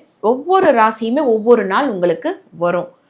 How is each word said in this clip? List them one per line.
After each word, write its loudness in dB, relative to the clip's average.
ஒவ்வொரு 0
ராசியுமே 0
ஒவ்வொரு 2
நாள் 0
உங்களுக்கு -2
வரும். -2